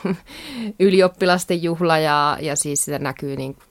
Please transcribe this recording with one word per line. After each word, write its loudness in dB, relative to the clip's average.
<laughs> 0
ylioppilasten 2
juhla 2
ja, 2
ja -4
siis -2
sitä -4
näkyy -6
niinku -8